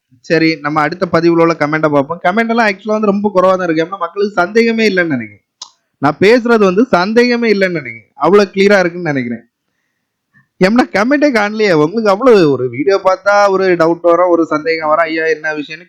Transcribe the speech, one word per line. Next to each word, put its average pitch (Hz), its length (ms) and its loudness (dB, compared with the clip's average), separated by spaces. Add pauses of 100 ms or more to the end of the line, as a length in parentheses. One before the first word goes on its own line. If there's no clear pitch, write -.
(200)
சரி, 160 400 -2
நம்ம 151 220 -4
அடுத்த 170 300 -4
பதிவுல 170 300 2
உள்ள 165 120 2
கமெண்ட்டை 156 380 -2
பார்ப்போம். 147 320 -2
கமெண்ட் 220 260 0
எல்லாம் 226 180 0
ஆக்சுவலா 208 320 -4
வந்து 214 80 -2
ரொம்ப 202 280 -2
குறைவா 185 220 4
தான் 180 120 -4
இருக்கு. 160 140 -2
ஏன்னா 190 160 -10
மக்களுக்கு 190 420 -4
சந்தேகமே 226 480 0
இல்லைன்னு 175 260 -2
நினைக்கிறேன். 107 280 -12 (540)
நான் 143 220 -2
பேசுறது 226 400 2
வந்து 196 260 2
சந்தேகமே 233 640 0
இல்லைன்னு 190 320 0
நினைக்கிறேன். 113 320 -18
அவ்வளவு 190 400 2
கிளியரா 196 260 4
இருக்குன்னு 175 340 -4
நினைக்கிறேன். 120 320 -6 (1160)
ஏன்னா 226 320 0
கமெண்டே 262 440 0
காணலையே. 208 320 -2
உங்களுக்கு 175 380 0
அவ்வளவு 196 420 4
ஒரு 127 180 -2
வீடியோ 170 340 -2
பார்த்தா 202 460 2
ஒரு 190 260 0
டவுட் 165 260 0
வரும், 175 280 2
ஒரு 165 160 2
சந்தேகம் 156 440 -4
வரும், 160 140 2
"ஐயா 160 220 -4
என்ன 156 280 -4
விஷயம்னு?" 156 360 -12